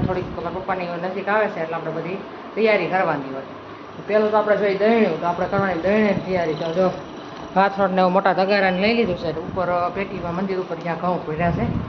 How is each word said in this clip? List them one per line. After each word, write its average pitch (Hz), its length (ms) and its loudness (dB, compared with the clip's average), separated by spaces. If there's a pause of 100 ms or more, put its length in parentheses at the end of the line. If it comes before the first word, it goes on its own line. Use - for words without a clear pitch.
થોડીક 185 300 -2
મારા 165 180 -6
પપ્પાની 185 340 -4 (140)
નજીક 185 260 -4
આવે 208 200 2
છે 185 140 -6
એટલે 160 140 -4
આપણે 160 140 -4
બધી 165 280 -4 (360)
તૈયારી 208 320 4
કરવાની 147 480 0
હોય. 135 140 -10 (580)
પહેલું 214 240 2
તો 214 60 2
આપણે 214 200 4
જોઈએ 190 220 0
દહીણું, 208 420 4
તો 170 60 -2
આપણે 175 200 0
કરવાની 190 360 0
દહીણે 208 300 4 (140)
તૈયારી. 170 280 0
તો 165 240 -4
જો 185 80 4 (680)
ભાથરોડ 196 420 4
ને 180 40 4
એવું 185 120 6
મોટા 190 220 4
તગારાને 190 460 4
લઈ 220 180 4
લીધું 180 240 2
છે. 170 80 -2 (100)
ઉપર 175 280 -2 (260)
પેટીમાં 185 440 -6
મંદિર 190 220 -2
ઉપર 175 240 -6
જ્યાં 170 180 -4
ઘઉં 180 240 0
ભર્યા 165 320 0
છે 220 60 0 (240)